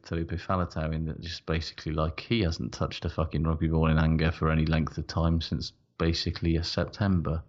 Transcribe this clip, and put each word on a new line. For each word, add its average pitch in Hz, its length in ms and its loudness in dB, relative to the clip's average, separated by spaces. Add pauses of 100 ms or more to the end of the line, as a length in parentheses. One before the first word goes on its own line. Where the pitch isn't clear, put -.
Felipe 82 240 -2
Faletau 82 640 -2
in 80 120 -2
that 78 140 -6
just - 260 -8
basically, 82 460 -2
like, 78 280 0
he 117 200 0
hasn't 76 320 -2
touched - 320 -4
a 80 60 0
fucking 78 340 -2
rugby 80 240 2
ball 80 200 4
in 78 100 6
anger 80 320 4
for 80 200 0
any 80 160 4
length 80 320 0
of 78 80 -6
time 82 360 2
since - 300 -4 (260)
basically 82 580 0
a 80 80 0
September. 85 840 0